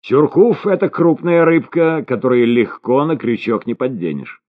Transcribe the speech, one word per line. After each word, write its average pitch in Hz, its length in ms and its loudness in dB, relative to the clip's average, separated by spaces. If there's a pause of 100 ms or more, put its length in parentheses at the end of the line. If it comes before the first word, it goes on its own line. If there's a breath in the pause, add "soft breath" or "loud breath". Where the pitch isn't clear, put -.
Сюркуф — 156 640 2
это 190 220 0
крупная 170 560 2
рыбка, 160 640 0
которую 123 400 0
легко 120 580 0
на 156 120 -2
крючок 113 500 -4
не 117 60 -6
подденешь. 85 760 -8